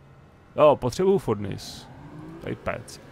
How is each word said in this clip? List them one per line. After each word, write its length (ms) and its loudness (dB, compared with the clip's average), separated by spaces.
Jo, 200 8
potřebuju 420 2
furnace. 680 -4
Tady 160 -6
pec. 440 -8